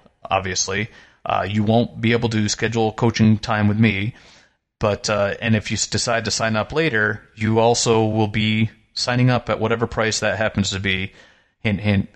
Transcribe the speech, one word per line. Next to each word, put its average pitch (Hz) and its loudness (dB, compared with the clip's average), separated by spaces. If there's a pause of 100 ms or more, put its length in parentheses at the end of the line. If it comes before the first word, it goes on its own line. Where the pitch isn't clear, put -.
(240)
obviously. 95 -2 (360)
Uh, 98 -2
you 104 0
won't 113 2
be 113 2
able 117 0
to 107 0
schedule 110 -2
coaching 110 2
time 107 0
with 104 2
me. 107 2 (680)
But, 104 0
uh, 101 0
and 110 2
if 104 -2
you 110 -2
s-, - -4
decide 113 -2
to 107 -2
sign 113 -2
up 107 -2
later, 113 0 (120)
you 110 0
also 113 4
will 110 0
be 110 0 (240)
signing 123 2
up 120 -2
at 107 -2
whatever 113 0
price 110 -2
that 98 0
happens 104 -2
to 98 -4
be. 95 -4 (480)
Hint, 101 -2
hint, 101 0